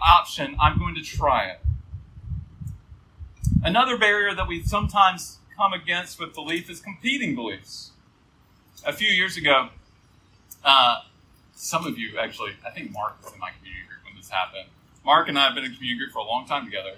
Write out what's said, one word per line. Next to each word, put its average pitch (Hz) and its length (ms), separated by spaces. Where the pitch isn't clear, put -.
option. 160 560
I'm 151 160
going 175 160
to 156 80
try 127 460
it." 90 140
Another 240 340
barrier 202 380
that 185 120
we 170 140
sometimes 196 760
come 196 160
against 175 460
with 160 160
belief 165 340
is 170 100
competing 214 540
beliefs. 107 580
A 147 80
few 214 160
years 185 260
ago, 139 340
uh, 131 380
some 185 320
of 117 100
you 110 220
actually, 110 320
I - 40
think - 220
Mark 104 320
was - 100
in 101 60
my 92 100
community 92 380
group - 180
when 98 100
this - 140
happened. 95 400
Mark 160 220
and 147 100
I 139 80
have 123 100
been 135 100
in 123 100
community 123 300
group 139 80
for 120 60
a 110 40
long 120 220
time 143 200
together, 95 320